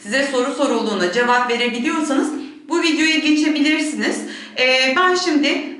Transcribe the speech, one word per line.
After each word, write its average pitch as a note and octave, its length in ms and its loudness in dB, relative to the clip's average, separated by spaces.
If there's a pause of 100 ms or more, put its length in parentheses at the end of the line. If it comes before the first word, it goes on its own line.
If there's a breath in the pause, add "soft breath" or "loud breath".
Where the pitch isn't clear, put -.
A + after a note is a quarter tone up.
size C4+ 320 -2
soru C4 200 0
sorulduğunda G#3+ 600 0
cevap A#3+ 380 2
verebiliyorsanız B3 840 0 (360 loud breath)
bu E4 140 0
videoya D#4 360 2
geçebilirsiniz. D4+ 1040 0 (380 loud breath)
E, C4 380 2
ben F4+ 180 4
şimdi D#4 500 0 (160)